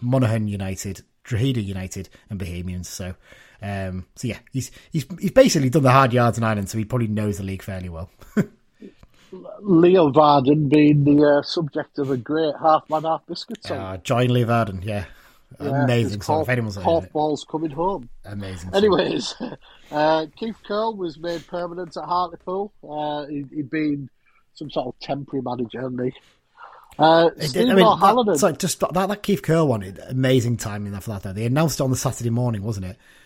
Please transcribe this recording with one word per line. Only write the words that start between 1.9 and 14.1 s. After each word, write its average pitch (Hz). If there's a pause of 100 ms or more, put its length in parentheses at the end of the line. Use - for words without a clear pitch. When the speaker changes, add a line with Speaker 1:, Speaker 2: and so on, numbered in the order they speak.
Speaker 1:
and 98
Bohemians. 90
So, 90 (480)
um, 95
so -
yeah, 101 (120)
he's, 127 (200)
he's, 156 (140)
he's 185
basically 180
done 143
the 127
hard 131
yards 120
in 117
Ireland, 104
so 113
he 107
probably 120
knows 104
the 98
league 95
fairly 92
well. 82 (260)
<laughs> 208 (1200)
Speaker 2:
Leo 170
Varden 147
being 147
the, 147
uh, 143
subject -
of 139
a 131
great 151
half 156
man, 156
half 160
biscuit -
song. 170
Speaker 1:
Uh, 95
Join 123